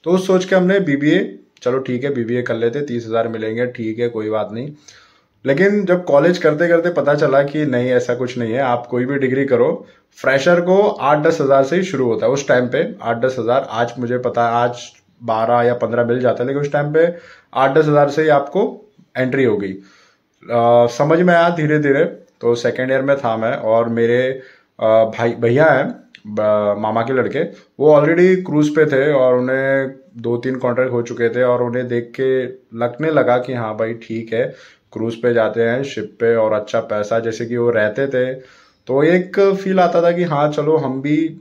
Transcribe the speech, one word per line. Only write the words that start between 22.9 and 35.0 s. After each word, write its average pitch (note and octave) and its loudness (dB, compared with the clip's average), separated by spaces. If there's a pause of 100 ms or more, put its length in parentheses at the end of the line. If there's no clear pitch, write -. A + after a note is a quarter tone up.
ईयर C3+ 0
में C#3 0
था A2+ -2
मैं A#2 -2
और A2+ 0
मेरे, A#2+ 0 (380)
अ, A#2 -2
भाई, A2 2
भैया A#2+ 2
हैं, D3 2 (320)
ब-, G#2+ 0
मामा A2+ -2
के B2+ -4
लड़के, B2 -2 (360)
वो D3+ 6
already E3+ 4
क्रूज D3+ 0
पे D3+ 2
थे D3 2
और B2+ 4
उन्हें C3+ -2 (220)
दो A#2 -4
तीन C3 -4
कॉन्ट्रैक्ट B2 -2
हो A#2+ -2
चुके A#2 -2
थे B2 0
और B2 2
उन्हें B2 -4
देख A#2+ -4
के C3 0 (340)
लगने A#2+ -4
लगा B2+ 2
कि B2+ -6
हाँ A2 -6
भाई A2+ -4
ठीक A2+ -10
है, D3 -4 (380)
क्रूज A2+ -6